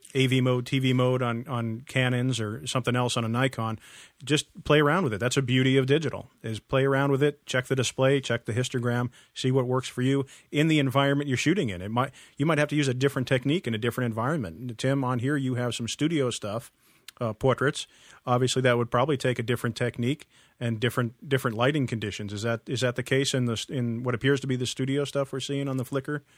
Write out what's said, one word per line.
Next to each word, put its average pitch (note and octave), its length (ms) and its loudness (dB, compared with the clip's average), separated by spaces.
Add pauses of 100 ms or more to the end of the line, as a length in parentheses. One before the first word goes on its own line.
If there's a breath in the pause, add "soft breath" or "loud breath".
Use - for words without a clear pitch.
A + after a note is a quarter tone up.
(140)
A C3+ 140 4
V B2+ 140 4
mode, B2+ 240 2
T C3+ 120 -2
V C3 140 2
mode B2+ 300 2
on, A#2+ 260 -4
on A#2 400 -4
Canons B2+ 540 0
or A2+ 260 -6
something B2 300 0
else B2 180 0
on A#2+ 80 0
a A2+ 60 -2
Nikon. A#2 500 -2 (460 loud breath)
Just D3 400 -2
play D3+ 160 6
around D#3 240 2
with A2+ 80 0
it. F#2+ 80 -4
That's B2 160 0
a C#3 40 2
beauty C3 360 4
of C3 80 4
digital, C#3 440 -2 (140)
is A2+ 160 -6
play C3+ 240 0
around C#3 280 2
with C#3 120 2
it, D3 220 0
check B2+ 220 -2
the C3 100 0
display, C3+ 420 2
check A#2 240 -4
the - 80 -6
histogram, A#2+ 580 -2 (240 soft breath)
see - 180 0
what C3 160 2
works B2+ 200 -2
for - 140 -6
you C3+ 240 0 (260 loud breath)
in D#3 160 4
the D#3 120 4
environment C#3 500 4
you're B2+ 80 2
shooting D#3+ 320 2
in. F2+ 120 -6
It G#2 100 -6
might, C3 200 0 (240 loud breath)
you C#3 100 0
might D#3+ 120 4
have D3 100 2
to D3 80 -4
use C#3+ 140 2
a B2 40 0
different C3 320 0
technique C#3 420 0
in A2+ 60 -2
a A2 40 -4
different A#2+ 300 -2
environment. A2+ 680 -4
Tim, C3+ 280 0
on B2+ 140 0
here C#3 180 0
you B2+ 180 -2
have B2 200 -2
some A#2 120 -6
studio C#3+ 420 0
stuff, G#2+ 400 -6 (520 soft breath)
uh, A2+ 100 -2
portraits. C3 560 0 (380 loud breath)
Obviously, B2+ 380 2
that B2 140 4
would A#2+ 140 -2
probably C3+ 240 2
take B2+ 240 0
a B2 40 -4
different A#2+ 340 -2
technique B2 500 -2 (320 soft breath)
and A#2 180 -2
different, A#2+ 520 -2
different B2+ 260 0
lighting C3 320 2
conditions. G#2 460 -6
Is G2+ 80 -6
that, A#2 260 -2
is B2+ 140 -4
that B2 160 0
the B2+ 60 -4
case C3+ 300 0
in B2+ 120 0
the, A2+ 240 -4
in A#2+ 340 -4
what B2 100 -2
appears C3 280 0
to C#3 60 -6
be B2+ 100 -2
the B2+ 80 -4
studio C3+ 400 -2
stuff C3+ 260 -4
we're C#3 80 -8
seeing C#3 300 -4
on C3 80 -4
the B2 80 -4
Flickr C#3 340 -4 (180 soft breath)